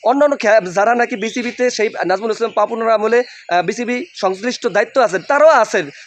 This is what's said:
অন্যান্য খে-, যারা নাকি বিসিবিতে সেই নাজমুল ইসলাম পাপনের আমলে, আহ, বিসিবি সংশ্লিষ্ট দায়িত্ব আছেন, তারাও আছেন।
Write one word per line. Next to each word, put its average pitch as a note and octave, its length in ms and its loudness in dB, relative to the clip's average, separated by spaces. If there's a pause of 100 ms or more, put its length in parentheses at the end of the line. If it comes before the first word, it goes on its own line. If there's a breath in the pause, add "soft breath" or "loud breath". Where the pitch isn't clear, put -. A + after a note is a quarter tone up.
অন্যান্য C#4+ 320 2
খে-, G#3 340 2
যারা G#3 240 2
নাকি A#3+ 220 -2
বিসিবিতে A#3+ 540 -4
সেই A3 180 -2 (180)
নাজমুল G3 240 -2
ইসলাম A3+ 200 -4
পাপনের A3+ 400 0
আমলে, A3 320 2 (260 loud breath)
আহ, F3 140 0
বিসিবি A#3+ 420 -4 (100)
সংশ্লিষ্ট G3 520 -4
দায়িত্ব A#3 360 0
আছেন, B3+ 200 0
তারাও C#4+ 260 4
আছেন। G#3+ 420 2 (160 loud breath)